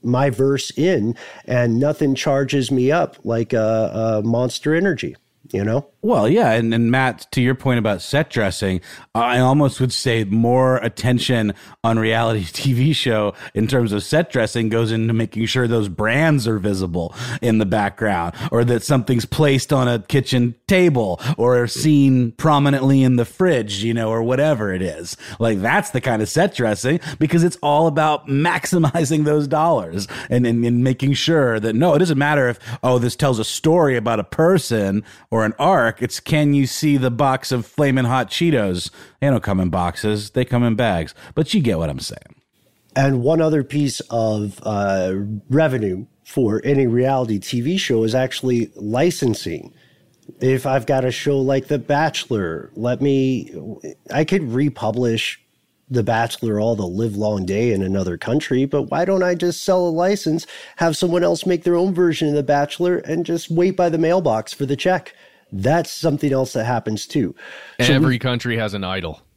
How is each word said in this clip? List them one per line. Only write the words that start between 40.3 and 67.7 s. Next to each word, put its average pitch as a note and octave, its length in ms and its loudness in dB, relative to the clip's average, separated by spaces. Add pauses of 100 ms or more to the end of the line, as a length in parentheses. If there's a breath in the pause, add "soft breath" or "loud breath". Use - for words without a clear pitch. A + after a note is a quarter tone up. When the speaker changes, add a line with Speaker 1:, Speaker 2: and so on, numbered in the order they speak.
Speaker 2:
come B2 180 0
in A2+ 120 2
bags. F#2+ 400 -2 (180 loud breath)
But - 220 -2
you G#3 40 4
get G#2+ 200 0
what D#2+ 100 -2
I'm C2 100 -6
saying. - 360 -14 (600)
Speaker 1:
And C3+ 280 2
one D#3+ 180 2
other D#3 220 2
piece C#3+ 360 -2 (120)
of, G#2+ 500 -2
uh, G2 520 -2 (360)
revenue B2 560 0 (180)
for A2 400 -2
any C3+ 220 2
reality B2 540 0
T A#2+ 220 -6
V E3+ 160 -2
show A2+ 260 0
is A2 100 0
actually B2+ 600 -2
licensing. A2 1000 -2 (640 soft breath)
If C3 280 0
I've C3 180 0
got C3 180 0
a B2+ 60 0
show C#3 300 -2
like C3+ 260 0
The D3 140 -2
Bachelor, A#2 960 -4
let A#2+ 260 -4
me, C3 500 0 (600)
I D#3 100 0
could D#3+ 280 -2
republish A#2+ 880 -2 (480)
The B2 140 0
Bachelor A2+ 560 -2
all A2+ 160 0
the G2+ 100 -4
live G2+ 300 -4
long G#2 320 -2
day G#2+ 260 0
in G2 80 0
another F#2+ 380 -2
country, C3 460 -2
but C#3 180 -2
why D#3+ 200 -2
don't F#3 200 0
I F3+ 100 0
just F3 300 -4
sell F3+ 240 2
a - 20 0
license, E3 560 0 (300 loud breath)
have E3 200 0
someone F3 280 0
else E3+ 240 0
make F3 160 0
their F3 120 2
own F3+ 200 0
version E3 320 2
of D3 80 0
The D3 80 0
Bachelor, D3 540 0
and E3 280 -4
just D#3+ 240 -4
wait F3+ 260 2
by F3 140 2
the D#3+ 80 -2
mailbox D#3+ 560 0
for C#3 140 -6
the C3+ 80 0
check? - 400 -2 (360 soft breath)
That's C#3 400 0
something C#3+ 420 -2
else C3 200 0
that A2+ 120 -2
happens A2+ 420 -4
too. B2 280 -2 (460 loud breath)